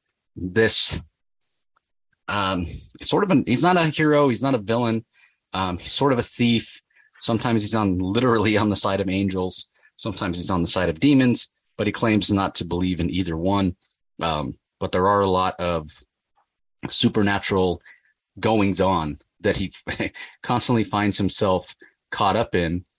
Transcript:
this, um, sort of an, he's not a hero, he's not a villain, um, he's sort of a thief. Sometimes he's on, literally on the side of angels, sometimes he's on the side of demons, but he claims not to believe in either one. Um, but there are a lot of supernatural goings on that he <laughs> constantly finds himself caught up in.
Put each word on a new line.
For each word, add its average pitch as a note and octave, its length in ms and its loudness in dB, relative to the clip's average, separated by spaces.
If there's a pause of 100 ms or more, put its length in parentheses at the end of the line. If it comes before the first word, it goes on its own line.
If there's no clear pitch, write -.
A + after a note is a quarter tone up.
(340)
this, G2+ 640 0 (1300)
um, F#2+ 380 -2 (340)
sort E3+ 240 0
of F#3+ 60 -2
an, D3+ 160 4
he's B2+ 160 0
not F3+ 140 4
a E3 80 4
hero, D3+ 440 2
he's A2+ 140 -2
not C3+ 120 0
a B2 40 0
villain, A2+ 460 -2 (480)
um, F#2 260 -2
he's - 140 -6
sort C3+ 200 2
of A#2+ 60 2
a A#2 40 -2
thief. A#2 600 -2 (380)
Sometimes A2+ 420 0
he's G2+ 120 -4
on, G2+ 240 0
literally A2 600 2
on G#2+ 100 2
the G2+ 80 2
side G2 240 0
of F#2 80 -2
angels, F#2+ 640 -2 (260)
sometimes F#2+ 400 -6
he's F2 140 -6
on F#2 100 0
the E2+ 80 0
side F2+ 200 0
of D#2+ 120 -6
demons, C3 500 4 (280)
but G#2 80 -2
he G#2 60 0
claims G#2+ 380 0
not G2 260 0
to F2 100 -6
believe F2 340 -2
in E2+ 80 0
either F2 280 -4
one. F#2 400 0 (440)
Um, D#2 340 -2 (260)
but F#2+ 120 -4
there F#2 160 2
are G2+ 120 4
a G2 60 4
lot F#2 320 0
of E2+ 300 -2 (1040)
supernatural G2+ 880 0 (580)
goings G2+ 440 2
on D#2+ 340 0 (240)
that G2 160 0
he F#2+ 160 -6 (260)
<laughs> - 140 -4 (300)
constantly A#2 420 2
finds G2+ 320 0
himself F#2 580 0 (360)
caught G3 260 0
up - 180 -2
in. F2 300 0 (140)